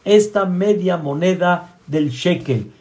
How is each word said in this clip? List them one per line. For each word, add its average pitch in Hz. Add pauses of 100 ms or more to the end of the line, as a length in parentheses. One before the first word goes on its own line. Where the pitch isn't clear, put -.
esta 208
media 180
moneda 175 (120)
del 147
shekel, 127